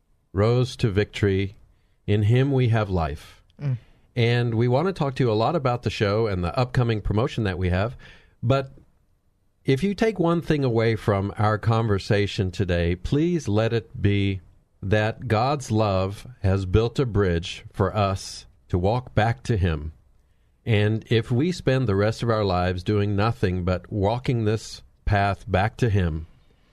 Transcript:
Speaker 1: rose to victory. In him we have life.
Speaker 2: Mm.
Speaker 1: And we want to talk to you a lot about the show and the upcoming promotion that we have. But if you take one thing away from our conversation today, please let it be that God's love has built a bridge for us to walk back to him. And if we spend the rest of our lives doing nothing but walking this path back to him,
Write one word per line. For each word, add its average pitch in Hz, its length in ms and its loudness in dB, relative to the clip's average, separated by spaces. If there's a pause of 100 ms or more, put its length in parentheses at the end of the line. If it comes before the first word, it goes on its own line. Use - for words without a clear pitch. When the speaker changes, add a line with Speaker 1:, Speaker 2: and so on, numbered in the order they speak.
(320)
Speaker 1:
rose 120 460 0
to 113 120 0
victory. 98 640 0 (540)
In 104 160 2
him 127 260 4
we 127 200 2
have 107 200 0
life. 80 540 -4 (180)
Speaker 2:
Mm. 131 160 -2 (380)
Speaker 1:
And 120 400 2
we 120 100 2
want 135 220 2
to 196 40 0
talk 139 220 -2
to 135 80 0
you 120 80 2
a 107 40 2
lot 113 200 2
about 127 300 -2
the 110 60 -2
show 107 360 0
and 92 160 -2
the 85 160 -2
upcoming 117 420 0
promotion 107 440 -2
that 92 120 -2
we 92 120 -2
have. 98 280 0 (460)
But 135 300 0 (920)
if 135 200 2
you 202 100 0
take 226 240 0
one 170 220 2
thing 147 240 0
away 113 320 2
from 98 420 0
our 107 180 2
conversation 104 920 0
today, 87 460 0
please 156 500 -2
let 110 260 2
it 110 300 -6
be 98 380 0 (420)
that 107 460 -2
God's 123 420 0
love 101 560 0 (160)
has 95 240 0
built 107 320 2
a 139 80 0
bridge 92 640 -2
for 92 220 0
us 98 520 -2 (240)
to 98 60 0
walk 107 380 -2
back 113 300 0
to 117 120 0
him. 78 360 -2 (760)
And 107 420 0
if 113 220 0
we 135 200 0
spend 131 360 0
the 98 100 0
rest 107 260 0
of 117 60 0
our 107 160 0
lives 90 380 0
doing 104 340 0
nothing 98 480 0
but 90 260 -2
walking 117 540 0
this - 380 -4 (240)
path 101 440 0
back 98 280 0
to 123 100 2
him, 85 380 0 (460)